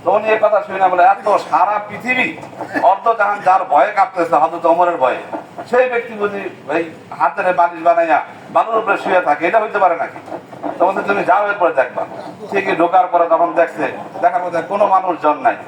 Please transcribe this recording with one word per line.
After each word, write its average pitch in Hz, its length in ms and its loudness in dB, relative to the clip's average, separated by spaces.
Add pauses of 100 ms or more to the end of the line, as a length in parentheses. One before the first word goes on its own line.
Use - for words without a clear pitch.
তো 175 80 2
উনি 214 160 0
এই 220 120 2
কথা 208 260 2
শুনে 190 220 0
বলে, 180 140 4
"এত 196 260 4
সারা 190 600 2
পৃথিবী 233 480 -4 (460)
অর্ধ 196 360 4
জাহান 202 260 0
যার 185 200 4
ভয়ে 170 280 2
কাঁপতেছে, 175 440 0
হযরত 165 300 0
ওমরের 170 300 4
ভয়ে, 127 200 0 (540)
সেই 254 180 2
ব্যক্তি 233 260 -4
বুঝি 196 560 -6
এই 165 200 -2 (280)
হাতের 175 360 0
বালিশ 175 280 0
বানাইয়া 165 420 2 (260)
বালুর 214 260 0
উপরে 190 220 0
শুয়ে 185 220 0
থাকে, 156 260 0
এটা 214 140 4
হইতে 214 180 -4
পারে 175 180 4
নাকি?" - 420 -10 (400)
তো 170 80 4
বলছে, 196 160 0
"তুমি 202 220 -2
যাও, 196 220 2
এরপরে 180 260 0
দেখবা।" - 320 -2 (460)
ঠিকই 190 260 -2
ঢোকার 175 300 2
পরে 175 220 2
তখন 165 260 2
দেখছে, 156 380 -2 (280)
দেখার 180 200 2
পরে 170 220 -4
কোনো 190 240 0
মানুষজন 175 520 0
নাই 120 180 0 (120)